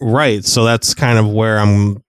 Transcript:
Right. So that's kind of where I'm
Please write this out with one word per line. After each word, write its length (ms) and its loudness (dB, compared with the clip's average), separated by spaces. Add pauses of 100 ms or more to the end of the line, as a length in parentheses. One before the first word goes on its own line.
Right. 460 0
So 180 0
that's 300 0
kind 240 0
of 100 2
where 300 0
I'm 500 0